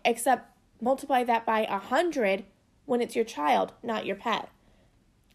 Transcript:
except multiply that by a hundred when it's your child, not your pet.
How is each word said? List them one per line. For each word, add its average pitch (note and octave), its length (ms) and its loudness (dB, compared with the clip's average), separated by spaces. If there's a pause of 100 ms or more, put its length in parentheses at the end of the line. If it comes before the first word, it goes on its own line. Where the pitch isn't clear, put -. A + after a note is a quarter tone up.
except B3 460 2 (300)
multiply C4 440 0
that A#3 220 0
by A3 160 2
a G#3 160 -4
hundred A#3+ 640 0 (400)
when A#3+ 160 0
it's A#3+ 160 -4
your A#3 80 2
child, B3 480 0 (100)
not A3+ 220 -4
your G3 120 -4
pet. - 340 -4 (840)